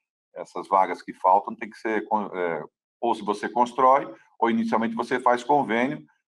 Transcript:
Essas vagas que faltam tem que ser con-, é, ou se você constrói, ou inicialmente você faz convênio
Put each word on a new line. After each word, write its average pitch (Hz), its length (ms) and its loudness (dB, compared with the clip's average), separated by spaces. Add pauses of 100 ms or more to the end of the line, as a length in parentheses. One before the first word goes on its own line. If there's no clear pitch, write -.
(360)
Essas 90 320 -12
vagas 92 340 2
que - 120 -16
faltam 101 420 2
tem 110 140 -12
que - 80 -20
ser 110 280 -4
con-, 104 280 -2
é, 85 300 -4 (360)
ou 120 160 -2
se 107 80 -14
você 101 240 -4
constrói, 131 640 2 (240)
ou 117 120 2
inicialmente 113 440 0
você 120 280 -4
faz 123 200 2
convênio 127 640 0 (320)